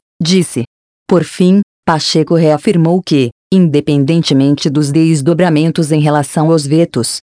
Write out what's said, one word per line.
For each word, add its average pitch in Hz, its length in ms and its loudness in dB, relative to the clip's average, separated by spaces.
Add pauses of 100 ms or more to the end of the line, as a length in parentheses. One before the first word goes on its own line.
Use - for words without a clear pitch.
(200)
disse. 165 440 -2 (440)
Por 170 160 2
fim, 185 380 0 (240)
Pacheco 160 480 -2
reafirmou 165 720 2
que, 135 260 0 (220)
independentemente 143 1160 0
dos 143 220 -2
desdobramentos 160 1000 0
em 156 80 0
relação 151 520 0
aos 156 140 0
vetos, 143 600 -2